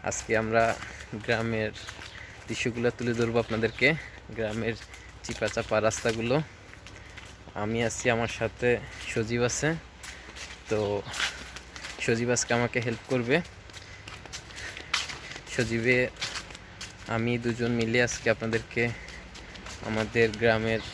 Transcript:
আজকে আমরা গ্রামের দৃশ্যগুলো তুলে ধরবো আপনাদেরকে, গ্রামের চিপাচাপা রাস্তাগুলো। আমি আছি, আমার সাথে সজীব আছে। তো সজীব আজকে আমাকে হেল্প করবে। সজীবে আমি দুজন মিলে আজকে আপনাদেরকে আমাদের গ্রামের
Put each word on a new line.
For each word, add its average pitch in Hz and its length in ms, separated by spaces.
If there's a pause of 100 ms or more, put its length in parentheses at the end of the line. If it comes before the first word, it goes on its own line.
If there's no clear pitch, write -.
আজকে - 340
আমরা 113 260 (520)
গ্রামের 110 560 (760)
দৃশ্যগুলো 117 500
তুলে 120 160
ধরবো 117 260
আপনাদেরকে, 113 480 (480)
গ্রামের 113 380 (500)
চিপাচাপা 110 580
রাস্তাগুলো। 113 540 (1160)
আমি 113 300
আছি, - 260
আমার 113 300
সাথে 117 300 (380)
সজীব 117 360
আছে। 131 260 (1000)
তো 107 100 (1200)
সজীব 120 280
আজকে 120 240
আমাকে 120 260
হেল্প 117 280
করবে। 127 280 (2250)
সজীবে 117 440 (1080)
আমি 113 300
দুজন 120 340
মিলে 117 320
আজকে - 260
আপনাদেরকে 113 540 (1000)
আমাদের 110 420 (120)
গ্রামের 113 420 (120)